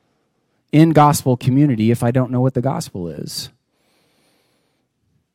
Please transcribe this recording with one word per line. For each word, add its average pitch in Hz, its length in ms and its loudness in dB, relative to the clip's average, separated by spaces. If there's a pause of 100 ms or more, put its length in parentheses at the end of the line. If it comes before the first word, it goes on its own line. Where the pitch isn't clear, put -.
(720)
in 160 180 4
gospel 147 460 2
community 127 540 0
if 120 120 -2
I 120 80 0
don't 127 200 -2
know 127 100 -2
what 131 140 -2
the 123 80 -2
gospel 101 460 -8
is? - 420 -14 (1800)